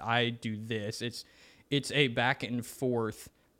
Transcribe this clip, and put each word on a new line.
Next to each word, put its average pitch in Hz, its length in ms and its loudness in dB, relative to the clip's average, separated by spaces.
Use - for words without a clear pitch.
I 117 280 4
do 117 280 -4
this." 110 440 -4
It's, 120 220 -6
it's 143 220 0
a 139 180 6
back 123 340 2
and 120 220 -2
forth 117 640 -2